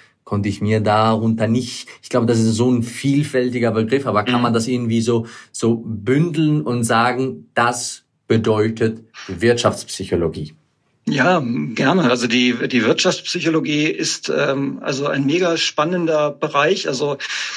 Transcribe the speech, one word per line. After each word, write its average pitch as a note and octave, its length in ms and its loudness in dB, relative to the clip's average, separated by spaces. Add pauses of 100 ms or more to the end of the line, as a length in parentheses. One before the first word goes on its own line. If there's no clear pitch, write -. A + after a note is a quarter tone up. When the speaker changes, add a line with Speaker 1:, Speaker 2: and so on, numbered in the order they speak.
(240)
Speaker 1:
konnte G#2 240 -2
ich G2+ 140 -4
mir G#2+ 180 2
darunter A2 680 2
nicht, A#2+ 380 -2 (160)
ich - 60 -18
glaube, A#2+ 160 0
das A2+ 140 2
ist A2+ 160 4
so B2 160 2
ein A#2+ 120 2
vielfältiger B2+ 880 0
Begriff, A2 340 0
aber G#2 160 2
kann A#2+ 140 0
Speaker 2:
Mhm. A#2+ 60 0
Speaker 1:
man A#2 120 2
das A2+ 120 0
irgendwie A#2 360 0
so, A#2 240 0 (240)
so A#2 340 0
bündeln D3+ 800 0
und A#2+ 220 -2
sagen, B2 680 0
das - 520 -2 (220)
bedeutet A2+ 760 0 (240)
Wirtschaftspsychologie? F#2 1300 -2 (500)
Speaker 2:
Ja, D#3 400 2 (300)
gerne. D3 340 2
Also A#2+ 180 0
die, B2 280 2 (140)
die A#2+ 180 2
Wirtschaftspsychologie D#3 1040 0
ist, - 460 -4
ähm, C#3 460 -2
also C#3+ 280 -4
ein C#3 180 0
mega E3 320 2
spannender D#3+ 720 0
Bereich. D3+ 580 0
Also C#3+ 300 -2 (380)